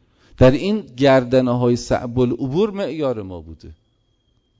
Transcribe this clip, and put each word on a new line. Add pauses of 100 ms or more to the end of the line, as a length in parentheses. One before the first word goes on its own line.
(380)
در
این (160)
گردنه‌های
صعب
العبور
معیار
ما
بوده. (920)